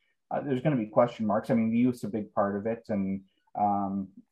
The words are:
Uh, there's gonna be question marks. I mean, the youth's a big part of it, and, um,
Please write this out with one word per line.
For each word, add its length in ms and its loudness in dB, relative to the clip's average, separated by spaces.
Uh, 80 -2
there's 220 -2
gonna 120 2
be 120 0
question 400 2
marks. 240 0
I 40 4
mean, 160 2
the 80 2
youth's 240 2
a 60 -6
big 260 -6
part 220 0
of 100 -6
it, 220 -4
and, 320 -2
um, 520 0